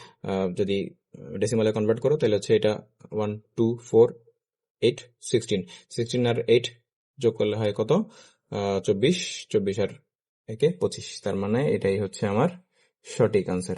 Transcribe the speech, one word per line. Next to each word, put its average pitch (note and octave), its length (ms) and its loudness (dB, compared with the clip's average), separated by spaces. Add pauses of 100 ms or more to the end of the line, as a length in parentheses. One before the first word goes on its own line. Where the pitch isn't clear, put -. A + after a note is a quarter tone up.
(220)
আহ, F#2+ 320 -2
যদি G2 360 -2 (480)
ডেসিমালে G#2+ 340 2
কনভার্ট A2 280 0
করো C#3+ 160 2
তাহলে A2 200 2
হচ্ছে G#2+ 200 2
এটা G#2+ 260 0 (300)
ওয়ান G#2+ 280 -4 (160)
টু A#2 280 2
ফোর A#2 300 6 (640)
এইট - 200 2 (200)
সিক্সটিন, G#2 420 -2 (280)
সিক্সটিন A#2+ 360 -2
আর A#2 140 0
এইট A#2+ 300 2 (480)
যোগ A#2 180 2
করলে G#2+ 200 0
হয় G#2+ 160 0
কত? G#2+ 200 0
আহ, G2+ 880 -2
চব্বিশ, A2+ 720 0
চব্বিশ G2+ 300 0
আর F#2+ 80 0 (600)
একে B2+ 220 0
পঁচিশ, - 520 -6
তার G2 140 -2
মানে A2 360 0
এটাই G2 260 0
হচ্ছে G#2 280 -4
আমার A2 220 2 (560)
সঠিক G#2 440 2
আনসার। F#2 300 -4